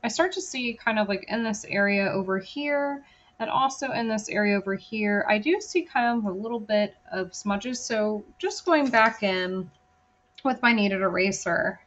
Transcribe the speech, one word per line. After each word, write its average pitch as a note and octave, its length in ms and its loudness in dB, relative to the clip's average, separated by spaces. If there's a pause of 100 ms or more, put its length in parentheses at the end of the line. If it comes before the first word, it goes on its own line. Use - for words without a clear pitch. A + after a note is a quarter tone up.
I A#3 40 0
start E4+ 240 2
to F#4+ 80 -6
see B3 340 -6
kind A3 260 0
of, G#3 80 2
like, G3 180 -2
in A#3 160 -2
this A3 260 -4
area G3+ 440 2
over F#3+ 260 0
here C#4+ 640 -4 (360)
and A3 100 -4
also C4+ 400 0
in A#3 160 -2
this A3 220 -2
area G#3 280 2
over G3 200 -2
here, G#3 520 0
I G#3+ 100 4
do D#4 220 2
see F#4 220 -2
kind A#3+ 340 0
of A3 100 -2
a F#3+ 120 -4
little A3+ 220 -6
bit G#3 340 0 (160)
of F#3 240 -6
smudges. G#3 500 -4
So G#3+ 400 -2 (140)
just F#4+ 260 -6
going D4+ 240 4
back A3+ 360 2
in F#3 440 -2 (760)
with C4 180 0
my A#3 80 6
kneaded G3+ 300 2
eraser F#3 880 0